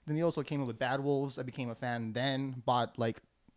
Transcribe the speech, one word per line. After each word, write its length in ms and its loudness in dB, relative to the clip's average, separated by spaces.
Then 80 0
he 80 2
also 180 2
came 200 -2
up 60 0
with 120 -6
Bad 220 2
Wolves. 360 0
I 60 -6
became 260 -6
a 60 -6
fan 380 -2
then. 520 -2
Bought, 320 4
like, 240 0